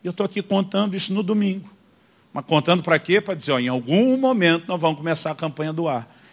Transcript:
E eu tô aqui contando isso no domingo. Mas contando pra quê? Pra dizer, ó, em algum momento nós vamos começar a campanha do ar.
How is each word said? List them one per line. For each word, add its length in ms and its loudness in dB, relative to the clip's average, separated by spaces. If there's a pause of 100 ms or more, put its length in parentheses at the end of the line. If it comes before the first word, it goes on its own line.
E 40 -12
eu 60 -4
tô 120 -2
aqui 180 -4
contando 540 0
isso 160 -4
no 100 -2
domingo. 480 -2 (600)
Mas 120 -8
contando 380 2
pra 160 2
quê? 220 2
Pra 140 -6
dizer, 180 -4
ó, 60 2
em 100 -2
algum 480 2
momento 500 2
nós 140 -4
vamos 160 0
começar 340 -4
a 40 -6
campanha 380 -6
do 140 -4
ar. 260 -4 (200)